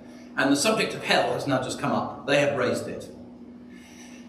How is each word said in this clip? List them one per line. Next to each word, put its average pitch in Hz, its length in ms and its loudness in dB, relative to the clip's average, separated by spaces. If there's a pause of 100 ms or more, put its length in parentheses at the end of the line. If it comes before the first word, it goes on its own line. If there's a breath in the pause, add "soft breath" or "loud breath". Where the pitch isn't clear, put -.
(360 loud breath)
And 139 160 4
the 143 40 6
subject - 380 2
of - 80 -8
hell - 300 4
has 131 160 -2
now 131 120 2
just - 200 -4
come 127 100 0
up. 120 360 -2
They 143 140 6
have 139 160 4
raised 123 300 0
it. - 220 -10 (1200 loud breath)